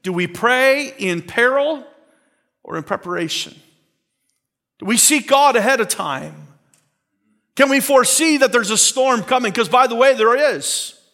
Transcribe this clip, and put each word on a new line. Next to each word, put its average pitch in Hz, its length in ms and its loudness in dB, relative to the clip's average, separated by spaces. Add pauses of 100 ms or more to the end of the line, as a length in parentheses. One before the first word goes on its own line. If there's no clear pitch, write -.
Do 185 100 -6
we 175 140 -2
pray 254 720 0
in 180 240 -4
peril 269 640 -2 (760)
or - 140 -10
in 156 60 -8
preparation? 175 720 -8 (1200)
Do 190 80 -10
we 233 100 0
seek 294 300 2
God 277 280 4
ahead 233 260 2
of 202 60 -2
time? 151 600 -10 (1080)
Can 269 140 2
we 269 120 2
foresee 285 560 2
that 262 140 2
there's 220 200 -2
a 220 60 0
storm 254 440 0
coming? 247 320 -2
'Cause 220 160 -2
by 247 160 4
the 233 100 -4
way, 262 200 4
there 240 400 2
is. - 400 -8 (180)